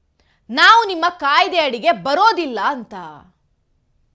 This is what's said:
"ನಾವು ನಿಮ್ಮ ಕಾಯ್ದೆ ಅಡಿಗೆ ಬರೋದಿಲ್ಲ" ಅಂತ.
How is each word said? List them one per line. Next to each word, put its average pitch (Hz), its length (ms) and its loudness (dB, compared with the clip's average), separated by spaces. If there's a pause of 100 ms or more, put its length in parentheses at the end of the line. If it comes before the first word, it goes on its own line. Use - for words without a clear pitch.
(500)
"ನಾವು 392 380 4
ನಿಮ್ಮ 339 220 -4
ಕಾಯ್ದೆ 349 500 0
ಅಡಿಗೆ 277 320 0
ಬರೋದಿಲ್ಲ" 294 720 -2
ಅಂತ. 247 300 -6 (1200)